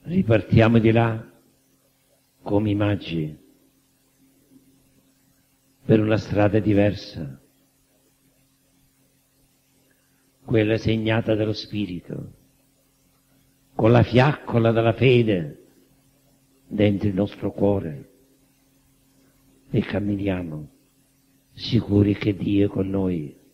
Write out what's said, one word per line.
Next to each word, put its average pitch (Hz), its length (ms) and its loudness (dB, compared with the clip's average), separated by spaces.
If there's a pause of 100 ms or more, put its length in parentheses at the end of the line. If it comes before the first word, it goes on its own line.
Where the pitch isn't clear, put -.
Ripartiamo 113 760 2
di 110 120 4
là 113 420 0 (1080)
come 104 280 0
i 101 40 0
magi 85 640 -4 (2500)
per 110 180 4
una 107 180 0
strada 101 400 0
diversa, 98 800 -2 (3000)
quella 110 320 0
segnata 110 580 -2
dallo 107 200 -2
Spirito, 90 800 -10 (1400)
con 110 160 2
la 120 120 6
fiaccola 120 680 2
della 113 200 2
fede 110 760 0 (1000)
dentro 104 420 0
il 98 60 -2
nostro 101 380 -4
cuore, 98 580 -2 (1600)
e 127 100 0
camminiamo 92 880 -4 (840)
sicuri 101 640 2
che 104 200 -2
Dio 98 320 0
è - 20 -2
con 95 200 -4
noi. 92 480 -4 (180)